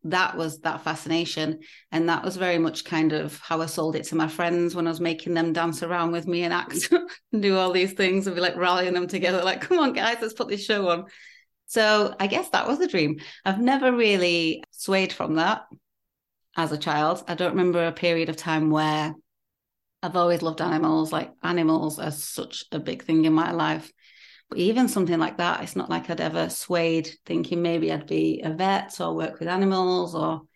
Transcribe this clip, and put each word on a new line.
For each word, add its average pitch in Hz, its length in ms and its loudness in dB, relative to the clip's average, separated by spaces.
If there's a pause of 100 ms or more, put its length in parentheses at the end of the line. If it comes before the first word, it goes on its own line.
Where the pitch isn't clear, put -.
that 180 320 0
was 160 240 -6
that 160 240 -4
fascination. 160 760 -2 (300)
And 165 200 2
that 165 120 0
was 190 140 -4
very 180 220 2
much 165 260 -2
kind 156 300 2
of 151 240 -6
how 165 240 -2
I 165 40 -2
sold 160 300 -2
it - 80 -6
to - 100 -6
my 160 140 0
friends 175 460 0
when 170 120 -2
I 165 40 0
was 165 100 -6
making 165 320 -2
them 165 220 0
dance 165 280 -2
around 170 300 -2
with 165 140 -4
me 175 160 -2
and 170 100 -2
act - 400 -2 (200)
<laughs> - 200 -12
and 220 80 0
do 196 160 4
all 185 160 2
these 190 220 2
things 190 320 2
and 180 100 -2
be, 175 60 0
like, 175 140 0
rallying 180 360 2
them 180 140 0
together, 180 360 0
like, 190 200 0
"Come 359 160 2
on, 277 160 2
guys, 233 260 0
let's 220 140 -6
put - 140 -4
this 202 180 -6
show 202 240 2
on." 175 160 0 (580)
So 214 560 4
I 196 60 4
guess 262 240 -2
that - 180 2
was 285 100 0
the 349 100 2
dream. 147 320 0 (220)
I've 190 160 0
never 254 320 4
really 180 800 2
swayed 190 440 0
from 160 220 -2
that 180 260 2 (960)
as 160 140 -2
a 151 60 -4
child. 156 480 0
I 170 100 -6
don't - 160 0
remember 175 340 2
a 165 60 -2
period 165 360 0
of 160 80 -6
time 156 320 0
where, 156 460 0 (880)
I've 175 140 -6
always 175 260 4
loved 160 180 -4
animals. 156 540 2
Like, - 180 -4 (100)
animals 160 560 2
are 156 120 -6
such - 600 -10
a 160 80 -6
big - 260 -8
thing 160 200 4
in 156 80 4
my 170 200 2
life. 156 380 -2 (600)
But - 80 -6
even 226 280 4
something 185 320 0
like - 200 -2
that, 175 240 0
it's 175 140 -12
not 185 120 -4
like 170 220 -4
I'd 165 100 -4
ever 165 300 -2
swayed 165 580 0 (160)
thinking 170 380 -2
maybe 165 280 0
I'd 151 160 -6
be 160 380 0
a 160 80 -4
vet 190 480 -2
or 165 160 -2
work 160 240 -6
with 165 80 -4
animals, 185 680 2
or 160 280 -2 (140)